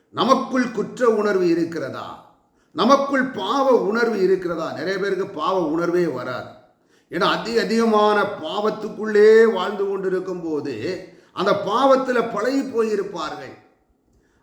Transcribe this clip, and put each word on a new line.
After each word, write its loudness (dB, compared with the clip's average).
நமக்குள் 0
குற்ற -2
உணர்வு 2
இருக்கிறதா? -4
நமக்குள் 2
பாவ 2
உணர்வு 0
இருக்கிறதா? 0
நிறைய -4
பேருக்கு -2
பாவ -2
உணர்வே 0
வராது. -8
ஏன்னா -4
அதிக 0
அதிகமான 2
பாவத்துக்குள்ளே 4
வாழ்ந்து -2
கொண்டிருக்கும் -4
போது -6
அந்த 0
பாவத்துல 2
பழகி -2
போயிருப்பார்கள். -4